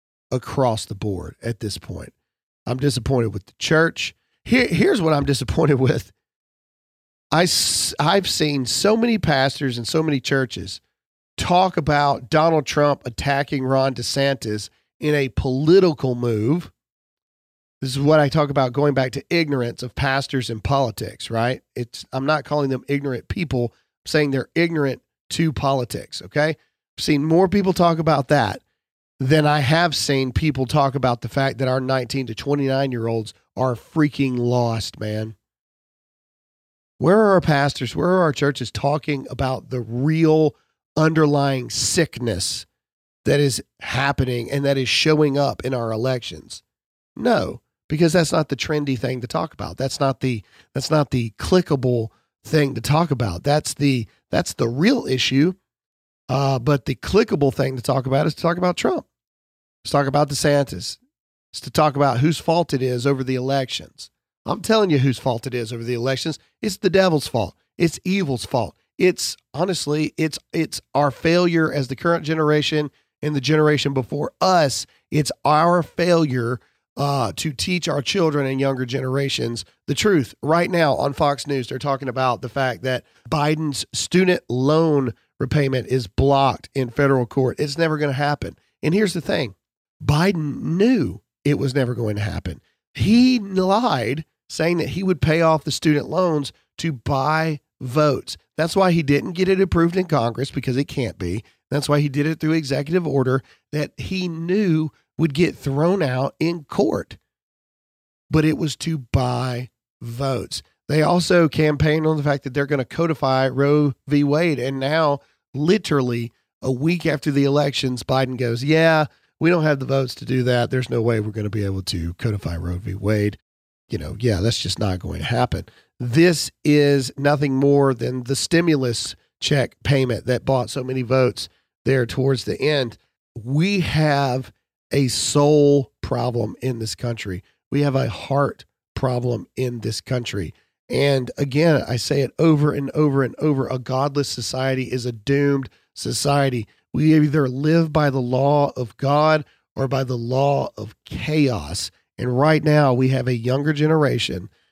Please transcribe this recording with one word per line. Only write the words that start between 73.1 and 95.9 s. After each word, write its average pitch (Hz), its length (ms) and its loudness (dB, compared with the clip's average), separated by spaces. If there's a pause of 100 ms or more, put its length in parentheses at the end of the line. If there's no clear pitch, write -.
and 151 120 -4
the 139 60 -2
generation 151 540 2
before 139 460 -4
us. 170 460 2 (240)
It's 147 220 0 (120)
our 165 380 4
failure, 147 760 0 (360)
uh, 139 400 0
to 156 160 -4
teach 175 360 -4
our 139 140 -2
children 147 440 0
and 135 140 -2
younger 135 260 0
generations 127 800 -4 (220)
the 147 80 -2
truth. 180 480 2
Right 165 280 2
now 165 260 2
on 143 160 0
Fox 143 340 -2
News, 135 220 -4
they're 127 100 -8
talking 139 300 -4
about 123 320 -2
the 127 80 -10
fact 123 340 -4
that 127 220 -4 (240)
Biden's 151 640 -2
student 180 560 2
loan 139 640 2 (260)
repayment 131 500 0
is 127 180 -2
blocked 139 680 2
in 131 140 -2
federal 135 380 2
court. - 340 -2
It's 143 160 -4
never 156 220 0
gonna 147 160 0
happen. 143 420 -4 (260)
And 156 120 2
here's 202 180 2
the 180 80 -4
thing. 131 340 -4 (480)
Biden 156 600 0
knew 170 580 2 (240)
it 143 140 2
was 131 160 -2
never 127 200 0
going 107 220 -4
to 101 60 -2
happen. 85 380 -6 (340)
He 240 440 4
lied, 185 880 0 (240)
saying 170 300 0
that 147 120 -2
he 170 120 -6
would 185 180 0
pay 160 220 2
off 160 220 2
the 156 60 -2
student 147 380 0